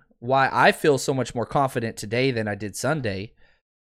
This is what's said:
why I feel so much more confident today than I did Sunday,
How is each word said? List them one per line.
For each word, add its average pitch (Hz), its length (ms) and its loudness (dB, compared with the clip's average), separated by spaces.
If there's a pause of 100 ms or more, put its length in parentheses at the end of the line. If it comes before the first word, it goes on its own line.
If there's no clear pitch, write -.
(200)
why 131 320 2
I 139 200 6
feel 151 260 4
so 139 160 -2
much 131 220 -2
more 117 100 -2
confident 127 500 -2
today 120 360 0
than 113 160 -2
I 104 80 -2
did 104 200 -10
Sunday, 113 580 -4 (560)